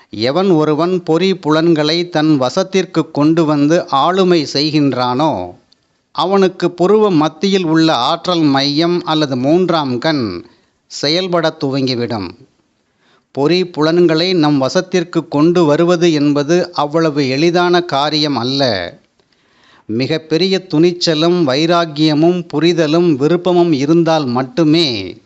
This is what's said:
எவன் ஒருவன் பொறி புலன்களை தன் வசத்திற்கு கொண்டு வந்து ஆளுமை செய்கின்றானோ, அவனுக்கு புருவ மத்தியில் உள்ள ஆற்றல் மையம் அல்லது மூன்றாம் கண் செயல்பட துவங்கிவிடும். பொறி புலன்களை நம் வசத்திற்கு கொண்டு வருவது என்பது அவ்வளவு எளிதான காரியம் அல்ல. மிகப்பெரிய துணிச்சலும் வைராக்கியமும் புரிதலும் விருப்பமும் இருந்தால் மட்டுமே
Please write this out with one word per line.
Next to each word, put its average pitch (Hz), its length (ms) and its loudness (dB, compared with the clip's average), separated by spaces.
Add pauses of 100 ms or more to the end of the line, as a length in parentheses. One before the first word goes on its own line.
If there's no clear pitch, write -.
எவன் 139 400 -2
ஒருவன் 160 540 0
பொறி 175 320 0
புலன்களை 160 720 0
தன் 156 320 0
வசத்திற்கு 180 680 -2
கொண்டு 160 340 2
வந்து 151 440 0
ஆளுமை 170 640 2
செய்கின்றானோ, 127 800 0 (760)
அவனுக்கு 180 600 0
புருவ 202 400 2
மத்தியில் 175 540 0
உள்ள 160 300 2
ஆற்றல் 165 460 -2
மையம் 147 640 0
அல்லது 151 340 -2
மூன்றாம் 151 600 0
கண் 117 480 -4 (420)
செயல்பட 165 720 -2
துவங்கிவிடும். 120 680 -4 (1000)
பொறி 170 340 0
புலன்களை 170 680 0
நம் 147 280 2
வசத்திற்கு 175 640 -2
கொண்டு 170 380 2
வருவது 170 480 2
என்பது 147 600 0
அவ்வளவு 147 560 -2
எளிதான 175 520 2
காரியம் 151 540 -2
அல்ல. 131 280 -2 (1200)
மிகப்பெரிய 160 840 -2
துணிச்சலும் 170 680 2 (100)
வைராக்கியமும் 160 1000 0
புரிதலும் 165 680 2
விருப்பமும் 175 560 2
இருந்தால் 156 540 2
மட்டுமே 131 1000 -2